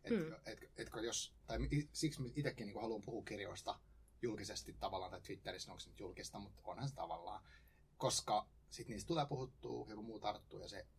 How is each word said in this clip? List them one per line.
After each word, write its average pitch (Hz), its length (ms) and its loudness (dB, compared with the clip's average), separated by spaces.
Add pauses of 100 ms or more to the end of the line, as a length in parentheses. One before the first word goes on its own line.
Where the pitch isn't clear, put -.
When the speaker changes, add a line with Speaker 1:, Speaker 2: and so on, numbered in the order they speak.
Speaker 1:
Et, - 100 0
Speaker 2:
Mm. 165 200 4 (120)
Speaker 1:
et, - 320 -8
et, 113 120 -4
kun 113 140 -2
jos, - 320 0 (100)
tai 113 120 2 (140)
i-, 147 220 4
siksi - 280 2
mä 123 140 0
itekin 127 320 2
niinku 104 140 -2
haluan 113 200 2
puhua 113 220 -4
kirjoista 101 560 -2 (420)
julkisesti 107 580 0
tavallaan, 95 320 0
tai 90 100 -6
Twitterissä, 95 500 -4
onko 90 80 -8
se - 100 -8
nyt - 100 -16
julkista, 101 400 -6
mut 101 140 -8 (100)
onhan 139 260 0
se - 60 -6
tavallaan. 85 480 -4 (540)
Koska - 500 4 (220)
sit - 180 -6
niistä 104 200 -2
tulee 156 180 6
puhuttua, 123 640 -2
joku 107 140 -6
muu 113 160 -6
tarttuu 104 400 0
ja 87 100 -8
se 95 180 -8 (120)